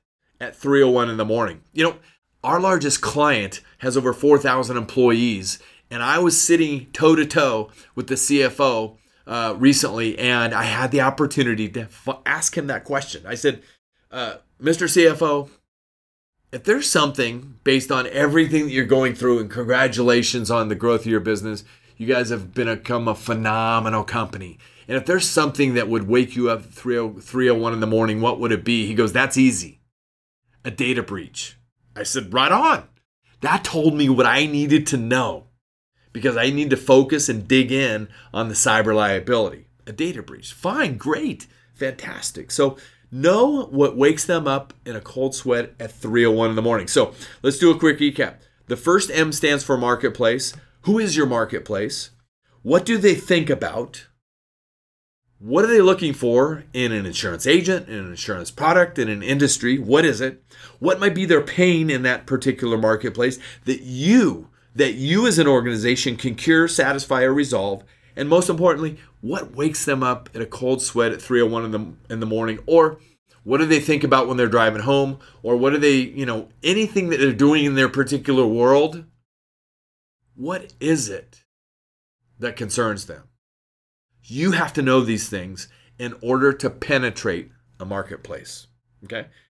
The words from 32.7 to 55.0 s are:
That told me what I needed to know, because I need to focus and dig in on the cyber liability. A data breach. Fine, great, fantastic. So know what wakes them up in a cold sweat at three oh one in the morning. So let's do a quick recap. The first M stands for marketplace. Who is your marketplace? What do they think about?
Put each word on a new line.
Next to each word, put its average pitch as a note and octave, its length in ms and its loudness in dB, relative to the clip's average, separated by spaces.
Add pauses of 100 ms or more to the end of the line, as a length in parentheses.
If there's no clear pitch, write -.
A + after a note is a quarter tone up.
That F3 220 0
told D#3 320 2
me D3 120 2
what B2 180 4
I C3 200 4
needed D3 420 2
to C#3 100 -2
know, A#2 500 -2 (680)
because A#2 240 -2
I A#2+ 120 2
need D3 200 -2
to C3 80 4
focus C3+ 500 4
and A2 200 -6
dig C3 240 2
in A2+ 360 -2 (260)
on A2+ 160 -4
the G#2+ 40 -8
cyber A2 400 2
liability. G2+ 720 0 (200)
A A2+ 40 -16
data D3+ 300 -6
breach. - 320 -20
Fine, F3+ 440 -4
great, A#3+ 500 -4 (260)
fantastic. - 800 -10
So C3+ 260 0 (340)
know G#3+ 540 2
what C3+ 320 0
wakes D3+ 260 2
them E3 240 -2
up C3+ 260 -4 (120)
in A#2+ 100 -10
a G#2 60 -10
cold C3+ 340 -6
sweat A#2+ 440 -2
at A2+ 120 -12
three A#2 340 2
oh A2+ 60 6
one A2+ 180 2
in A2 60 -2
the A2 60 0
morning. A2 260 0
So - 260 2 (300)
let's C#3 160 0
do F3 100 8
a E3 80 6
quick D#3 220 2
recap. C#3 360 -2 (320)
The D#3+ 100 -4
first F3+ 340 0
M D#3 220 0
stands D3 300 0
for C3+ 140 0
marketplace. B2 800 -2 (280)
Who G#3 140 2
is G3 200 0
your D3 80 2
marketplace? A2 840 -6 (500)
What - 240 0
do A#3 120 0
they F#3+ 180 4
think E3 340 0
about? A2 580 -6 (1300)